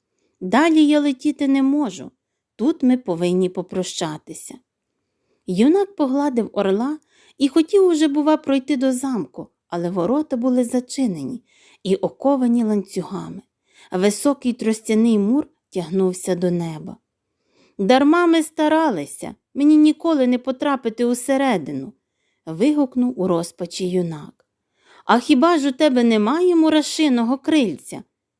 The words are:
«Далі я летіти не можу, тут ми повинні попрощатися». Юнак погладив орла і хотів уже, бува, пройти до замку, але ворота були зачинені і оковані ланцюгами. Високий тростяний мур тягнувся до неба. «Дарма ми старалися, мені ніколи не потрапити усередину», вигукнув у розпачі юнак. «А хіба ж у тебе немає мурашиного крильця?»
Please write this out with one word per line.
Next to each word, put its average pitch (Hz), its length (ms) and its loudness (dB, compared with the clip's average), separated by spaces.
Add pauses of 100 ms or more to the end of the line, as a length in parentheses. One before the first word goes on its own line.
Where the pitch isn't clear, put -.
(420)
«Далі 302 460 4
я 294 120 4
летіти 285 480 -2
не 269 160 2
можу, 269 480 -2 (440)
тут 311 280 -2
ми 254 140 4
повинні 180 520 0
попрощатися». 175 1080 -8 (920)
Юнак 311 480 2
погладив 269 580 -2
орла 208 460 -2 (380)
і 277 100 0
хотів 370 400 2
уже, 320 200 2
бува, 302 300 2
пройти 277 400 -2
до 262 160 0
замку, 247 540 -6 (200)
але 175 220 -4
ворота 233 480 -2
були 254 260 0
зачинені 240 800 -4 (400)
і 190 120 0
оковані 240 680 0
ланцюгами. 190 800 -6 (500)
Високий 214 640 0
тростяний 220 640 0
мур 240 280 0 (220)
тягнувся 185 640 -2
до 180 160 -2
неба. 165 460 -6 (800)
«Дарма 285 480 4
ми 330 180 4
старалися, 302 920 -2 (180)
мені 294 240 4
ніколи 302 500 4
не 247 100 2
потрапити 262 680 -4
усередину», 233 880 -2 (520)
вигукнув 254 760 0
у 185 60 0
розпачі 175 640 -4
юнак. 165 560 -6 (600)
«А 233 140 2
хіба 311 380 2
ж 277 120 0
у - 20 -2
тебе 262 320 2
немає 240 520 2
мурашиного 294 800 2
крильця?» 247 640 -2 (360)